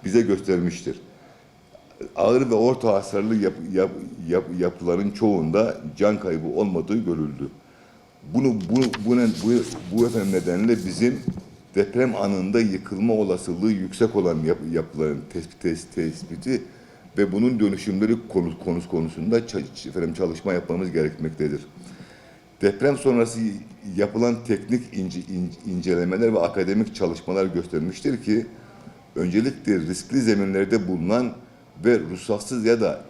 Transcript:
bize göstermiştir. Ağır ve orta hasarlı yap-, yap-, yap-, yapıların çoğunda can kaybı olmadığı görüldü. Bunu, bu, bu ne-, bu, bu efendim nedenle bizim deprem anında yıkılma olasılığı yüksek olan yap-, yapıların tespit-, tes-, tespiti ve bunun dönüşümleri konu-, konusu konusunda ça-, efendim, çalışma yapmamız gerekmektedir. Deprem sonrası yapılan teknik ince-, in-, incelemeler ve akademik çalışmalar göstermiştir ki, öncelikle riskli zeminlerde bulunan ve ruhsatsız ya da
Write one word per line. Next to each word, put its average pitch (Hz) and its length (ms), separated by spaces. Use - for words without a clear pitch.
bize 95 160
göstermiştir. 90 800
Ağır 120 340
ve 117 40
orta 117 380
hasarlı 101 440
yap-, 95 360
yap-, 92 280
yap-, 90 300
yapıların 87 520
çoğunda 101 680
can 104 240
kaybı 82 280
olmadığı 95 560
görüldü. 73 440
Bunu, 127 200
bu, 120 100
bu 120 100
ne-, 120 120
bu, 113 80
bu 117 140
efendim 107 260
nedenle 92 440
bizim 104 420
deprem 107 420
anında 101 440
yıkılma 101 520
olasılığı 92 600
yüksek 101 440
olan 87 280
yap-, 78 280
yapıların 78 480
tespit-, - 320
tes-, 82 300
tespiti 85 680
ve 101 140
bunun 113 280
dönüşümleri 101 560
konu-, 85 360
konusu 87 240
konusunda 82 500
ça-, - 500
efendim, 85 260
çalışma 85 380
yapmamız 87 400
gerekmektedir. 78 720
Deprem 113 340
sonrası 117 440
yapılan 110 400
teknik 110 360
ince-, 92 400
in-, 90 440
incelemeler 92 580
ve 101 40
akademik 95 560
çalışmalar 92 520
göstermiştir 87 760
ki, 110 240
öncelikle 101 640
riskli 90 400
zeminlerde 98 680
bulunan 98 440
ve 110 160
ruhsatsız 101 640
ya 117 160
da 85 300